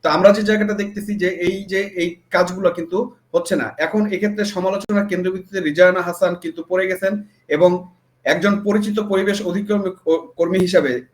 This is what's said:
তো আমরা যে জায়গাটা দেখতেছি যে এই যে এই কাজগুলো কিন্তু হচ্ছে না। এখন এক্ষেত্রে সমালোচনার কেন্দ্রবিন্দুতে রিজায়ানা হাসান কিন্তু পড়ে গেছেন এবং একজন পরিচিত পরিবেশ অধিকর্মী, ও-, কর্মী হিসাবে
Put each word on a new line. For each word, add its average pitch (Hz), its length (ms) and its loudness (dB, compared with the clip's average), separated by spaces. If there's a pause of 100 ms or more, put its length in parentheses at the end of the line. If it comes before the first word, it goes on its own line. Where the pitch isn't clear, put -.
তো 165 60 2
আমরা 180 240 6
যে 214 100 2
জায়গাটা 208 320 0
দেখতেছি 202 400 -6
যে 180 140 0
এই 185 360 -4
যে 190 160 -2
এই 180 360 -4 (140)
কাজগুলো 180 400 2
কিন্তু 175 280 -6 (360)
হচ্ছে 170 220 0
না। 120 220 -4
এখন 208 280 0
এক্ষেত্রে 208 380 -2
সমালোচনার 202 640 -2
কেন্দ্রবিন্দুতে 185 520 -4
রিজায়ানা 180 400 4
হাসান 175 340 -2
কিন্তু 165 280 -10
পড়ে 185 240 -2
গেছেন 190 260 -2 (360)
এবং 165 220 6 (540)
একজন 202 400 0
পরিচিত 208 360 0
পরিবেশ 202 420 0
অধিকর্মী, 202 480 -2 (160)
ও-, 165 160 2 (140)
কর্মী 170 220 0
হিসাবে 156 420 2 (140)